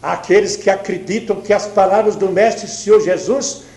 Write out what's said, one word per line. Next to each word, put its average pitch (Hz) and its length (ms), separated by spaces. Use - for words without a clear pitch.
aqueles 180 480
que - 160
acreditam 196 680
que 202 120
as 202 140
palavras 202 480
do 190 140
Mestre 202 400
Senhor 208 320
Jesus 185 640